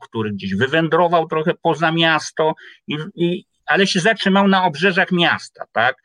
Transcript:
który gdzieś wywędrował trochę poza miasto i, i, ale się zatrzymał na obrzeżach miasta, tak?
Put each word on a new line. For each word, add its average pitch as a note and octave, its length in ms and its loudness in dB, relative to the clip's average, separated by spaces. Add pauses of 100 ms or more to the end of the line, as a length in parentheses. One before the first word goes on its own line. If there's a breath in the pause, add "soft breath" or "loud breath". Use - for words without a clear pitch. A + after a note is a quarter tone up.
który G#2+ 300 -6
gdzieś F#2+ 240 -6
wywędrował E3 720 0
trochę D#3+ 340 -2
poza D#3+ 300 0
miasto D#3+ 640 0 (340 loud breath)
i, C#3+ 100 -4 (180)
i, F3 300 -2 (200)
ale F#3 220 2
się F#3+ 120 -2
zatrzymał G3+ 480 2
na F#3+ 160 2
obrzeżach F3+ 480 0
miasta, D#3+ 600 -2
tak? A#2+ 340 0